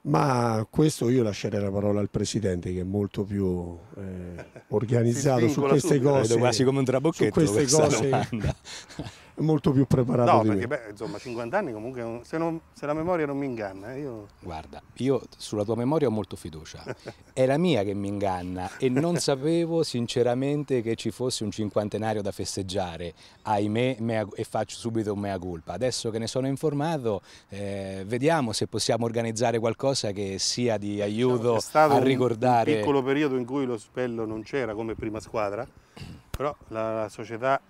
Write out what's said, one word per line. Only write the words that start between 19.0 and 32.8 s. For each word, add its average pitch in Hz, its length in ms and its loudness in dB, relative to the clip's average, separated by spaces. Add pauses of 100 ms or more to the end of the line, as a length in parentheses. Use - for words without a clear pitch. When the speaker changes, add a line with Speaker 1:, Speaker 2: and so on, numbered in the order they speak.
Speaker 3:
sapevo 160 680 0
sinceramente 127 1000 0
che 113 140 -2
ci 110 160 -4
fosse 120 320 -4
un 101 80 -2
cinquantenario 107 680 -2
da 98 100 -4
festeggiare. 92 840 -6 (280)
Ahimè, 107 580 0
mea, 113 260 -2 (100)
e 113 100 -4
faccio - 320 -6
subito 113 340 -2
un 101 80 -2
mea 98 180 -4
culpa. 87 360 -8
Adesso 117 380 -4
che 110 60 -6
ne 113 100 -4
sono 131 200 -2
informato, 143 720 -2 (280)
eh, 98 580 -8
vediamo 123 460 0
se - 140 -2
possiamo 117 360 0
organizzare 117 560 0
qualcosa 113 520 0
che 98 280 -4
sia 120 380 0
di 104 240 -4
aiuto 117 560 2
Speaker 2:
È - 20 2
stato 156 320 4
Speaker 3:
a 139 60 6
Speaker 2:
un, 131 60 4
Speaker 3:
ricordare. 123 680 4
Speaker 2:
un 110 80 2
piccolo 135 240 2